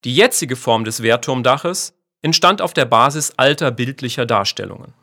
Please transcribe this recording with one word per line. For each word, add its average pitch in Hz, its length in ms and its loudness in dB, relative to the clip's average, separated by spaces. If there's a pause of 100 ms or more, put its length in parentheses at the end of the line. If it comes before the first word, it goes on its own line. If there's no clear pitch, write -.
Die 123 100 -6
jetzige 156 440 2
Form 113 260 0
des 110 180 -8
Wehrturmdaches 127 920 0 (280)
entstand 185 400 2
auf 180 120 -4
der 139 100 0
Basis 127 540 2
alter 139 340 2
bildlicher 123 540 -6
Darstellungen. - 760 -4